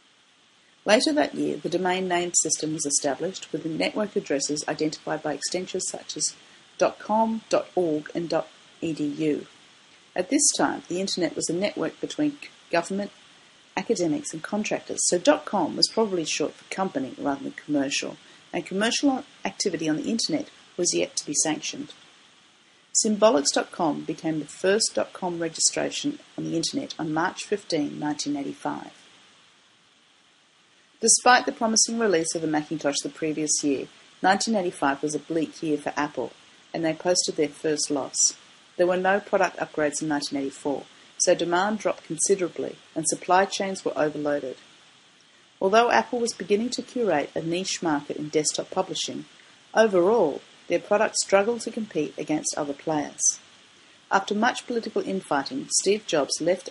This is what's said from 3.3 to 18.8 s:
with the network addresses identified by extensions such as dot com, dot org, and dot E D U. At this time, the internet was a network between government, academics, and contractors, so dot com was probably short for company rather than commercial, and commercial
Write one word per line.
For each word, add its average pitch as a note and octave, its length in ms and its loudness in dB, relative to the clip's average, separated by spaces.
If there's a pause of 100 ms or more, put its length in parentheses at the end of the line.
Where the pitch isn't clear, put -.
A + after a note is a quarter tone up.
with D#3 100 -4
the D#3+ 80 -6
network E3 460 -2
addresses D3 520 -2
identified D#3 540 -4
by D3+ 120 -4
extensions - 540 -6
such - 300 -10
as - 180 -4 (440)
dot - 180 2
com, A3 520 0
dot - 260 2
org, D#3 400 0
and E3+ 120 -2
dot D#3+ 200 -2 (340)
E D3+ 100 -2
D D3+ 140 -4
U. D3 400 0 (720)
At F3+ 160 -2
this D4 100 4 (160)
time, C#3+ 300 0
the F3 120 -4
internet F#3 360 -2
was - 140 -2
a E3 40 -2
network E3 480 -2
between D3 380 -2 (320)
government, F#3+ 400 0 (640)
academics, F3 560 0
and D#3+ 80 -10
contractors, - 640 -4
so F3+ 120 4
dot D4 260 4
com E3 300 0
was D#3+ 120 2
probably F#3+ 380 0
short - 280 -2
for - 200 -18
company C3+ 420 -4
rather C#3 280 -4
than C#3+ 80 -8
commercial, - 640 -2 (340)
and F3 140 -4
commercial A#3+ 580 0 (220)